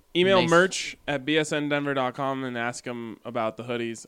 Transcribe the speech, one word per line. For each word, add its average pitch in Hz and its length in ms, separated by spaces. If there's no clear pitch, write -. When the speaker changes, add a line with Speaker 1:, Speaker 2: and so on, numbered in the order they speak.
Speaker 1:
email 185 280
Speaker 2:
Mace. 170 80
Speaker 1:
merch 180 460
at 139 160
B 151 140
S 151 120
N 147 200
Denver 143 240
dot 127 200
com 135 300
and 123 140
ask 120 280
him 117 380
about 113 320
the 117 80
hoodies. 117 440